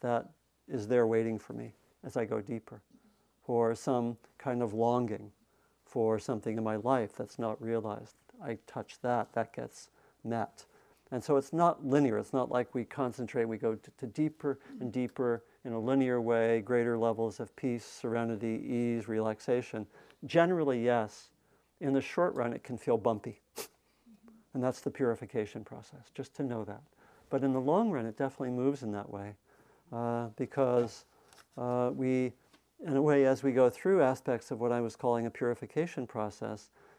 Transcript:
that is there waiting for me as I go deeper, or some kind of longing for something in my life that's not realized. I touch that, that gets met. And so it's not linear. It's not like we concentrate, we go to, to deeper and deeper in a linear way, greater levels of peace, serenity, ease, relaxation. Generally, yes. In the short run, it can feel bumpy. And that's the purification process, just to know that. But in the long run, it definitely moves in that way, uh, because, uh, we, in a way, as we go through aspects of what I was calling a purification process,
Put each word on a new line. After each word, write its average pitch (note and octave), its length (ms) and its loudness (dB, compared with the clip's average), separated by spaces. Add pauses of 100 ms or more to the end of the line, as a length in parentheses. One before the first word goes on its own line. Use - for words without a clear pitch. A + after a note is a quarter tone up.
that A#2+ 280 0 (380)
is A2 200 -6
there A#2+ 180 6
waiting A2+ 320 2
for - 160 -12
me A#2 200 -10 (300)
as C3+ 140 -6
I A#2 80 0
go G#2+ 160 -4
deeper, A2 400 -10 (640)
or A#2 300 2
some A#2+ 420 -2 (200)
kind B2 260 -2
of G#2+ 100 -2
longing A2+ 580 0 (540)
for A2 320 2
something A2 400 -4
in A2+ 60 -2
my A2 140 -2
life A#2 380 0
that's - 220 -10
not A2 240 -4
realized. A2+ 540 -4 (280)
I A#2+ 220 -6
touch - 360 -12
that, A#2+ 320 0
that A#2 220 -2
gets - 340 -10 (340)
met. A#2 420 -6 (460)
And B2 120 -4
so C#3+ 140 4
it's C3+ 160 -2
not E3+ 320 2
linear. C3 320 4
It's G#2+ 160 -4
not C3 180 0
like B2 240 0
we B2 80 -2
concentrate, A#2+ 640 -4
we A2+ 120 -4
go A2+ 180 0
to, - 220 -18
to B2+ 100 -10
deeper D3 520 -2 (220)
and B2 100 -6
deeper A#2+ 520 -2 (200)
in A#2+ 100 -6
a A2+ 60 -2
linear B2+ 420 2
way, A#2 400 4
greater A#2+ 360 2
levels A2+ 420 0
of A#2 160 -10
peace, A#2+ 300 -4
serenity, A2+ 800 -4
ease, A#2+ 420 -2
relaxation. A2+ 800 -2 (400)
Generally, D#3+ 580 2
yes. A#2 460 0 (500)
In C#3 140 0
the C3+ 80 4
short F3 340 0
run, A#2 180 -2
it - 100 -10
can B2 140 -8
feel A#2+ 200 2
bumpy. A2+ 440 -2 (1120)
And B2+ 100 -2
that's B2+ 180 0
the C#3+ 100 -4
purification A2 720 -2
process, A#2+ 500 -18
just - 220 -12
to D3+ 80 -4
know A#2+ 220 -4
that. G#2 160 -12 (480)
But C3+ 140 2
in C3+ 100 4
the C3 60 2
long F3+ 320 4
run, B2+ 140 -2
it A2+ 120 -8
definitely C3 340 -4
moves B2+ 320 0
in A2 100 -4
that G2+ 160 -6
way, G2+ 260 -10 (560)
uh, A#2 360 -4 (100)
because, B2 680 2 (520)
uh, B2 360 0
we, B2+ 400 0 (520)
in D3+ 100 -2
a C#3 60 6
way, C#3+ 240 6
as C3 180 4
we C3+ 80 4
go B2 180 6
through F#3 320 2
aspects B2+ 480 0
of A#2 100 -6
what A#2+ 120 0
I A#2+ 100 0
was A2+ 140 -4
calling A#2+ 300 0
a A#2 40 -2
purification B2 800 -4
process, G#2+ 600 -6 (300)